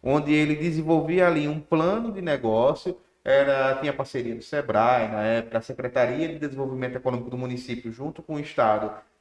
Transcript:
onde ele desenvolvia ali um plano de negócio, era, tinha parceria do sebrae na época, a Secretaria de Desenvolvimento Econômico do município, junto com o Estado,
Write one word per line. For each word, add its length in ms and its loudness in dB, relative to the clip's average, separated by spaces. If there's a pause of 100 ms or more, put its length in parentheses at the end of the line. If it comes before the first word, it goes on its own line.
onde 320 2
ele 200 4
desenvolvia 720 2
ali 220 2
um 100 -4
plano 540 0
de 80 -8
negócio, 760 0 (280)
era, 520 4
tinha 180 -4
parceria 400 -6
do 80 -12
sebrae 680 2
na 120 -2
época, 340 0
a 60 0
Secretaria 640 -2
de 100 -8
Desenvolvimento 580 -6
Econômico 340 -4
do 80 -6
município, 520 -8
junto 320 -10
com 120 -10
o 60 -4
Estado, 500 2 (300)